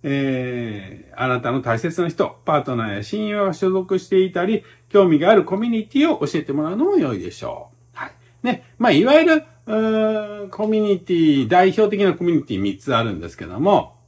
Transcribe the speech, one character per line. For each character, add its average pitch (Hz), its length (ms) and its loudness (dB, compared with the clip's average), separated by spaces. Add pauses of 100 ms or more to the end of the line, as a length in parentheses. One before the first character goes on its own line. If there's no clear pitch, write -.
え 123 1040 -6
ー、 - 80 -20
あ 127 120 -4
な 123 100 0
た 120 140 -4
の 131 80 -2
大 113 180 -2
切 165 220 -4
な 170 80 0
人、 - 340 -4
パ 156 120 0
ー 143 80 0
ト 135 120 -6
ナ 113 140 -4
ー 98 60 -4
や 104 80 -8
親 214 240 -6
友 208 180 -2
が 185 80 -2
所 185 180 -2
属 190 260 -2
し 185 120 -6
て 190 100 4
い 190 140 0
た 175 100 -2
り、 208 220 -2 (240)
興 196 180 6
味 151 120 4
が 175 100 2
あ 220 60 8
る 190 100 4
コ 190 100 -4
ミ 226 140 -4
ュ - 20 -2
ニ 220 140 -4
テ - 140 -2
ィ 311 120 4
を - 160 -2
教 160 120 -4
え - 20 -6
て 139 100 -8
も 147 120 -2
ら 165 100 -6
う - 20 -6
の 247 80 -2
も 392 140 2
良 147 160 0
い 95 60 -6
で 87 120 -10
し - 140 -18
ょ - 240 -12 (260)
う。 - 20 -18
は - 100 -12
い。 - 40 -20 (320)
ね。 240 220 -4 (120)
ま 233 120 2
あ、 - 20 4
い 160 140 6
わ 262 80 4
ゆ 320 120 6
る、 311 180 2 (240)
う 226 60 -4
ー 214 760 -2
ん、 - 20 -18
コ 214 180 -6
ミ 214 120 0
ュ - 20 2
ニ 202 180 0
テ 185 140 -4
ィ、 147 340 4
代 180 200 4
表 208 200 2
的 202 160 0
な 185 100 2
コ 175 120 -4
ミ 170 80 2
ュ - 40 2
ニ 127 60 0
テ 113 120 -6
ィ 92 40 -2
三 98 180 -2
つ 135 160 -6
あ 117 80 2
る 113 120 -4
ん 80 80 -10
で 85 80 -12
す - 80 -20
け - 80 -12
ど 92 160 -8
も 190 340 2 (120)